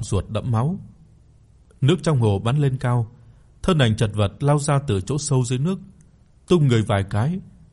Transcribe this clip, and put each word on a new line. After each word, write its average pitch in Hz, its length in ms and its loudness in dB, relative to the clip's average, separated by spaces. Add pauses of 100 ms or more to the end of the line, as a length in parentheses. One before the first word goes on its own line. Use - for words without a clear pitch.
ruột 95 280 -2
đẫm 107 220 -4
máu. 120 280 0 (1000)
Nước 143 220 4
trong 151 160 2
hồ 101 200 2
bắn 123 180 -2
lên 135 200 0
cao, 123 340 -2 (520)
thân 185 140 2
ảnh 113 180 2
chật 107 180 0
vật 104 260 0
lao 143 200 2
ra 143 280 0
từ 98 140 0
chỗ 139 160 -4
sâu 135 260 0
dưới 123 160 -4
nước, 185 200 -2 (680)
tung 160 200 4
người 113 160 4
vài 98 260 0
cái 143 300 -2 (340)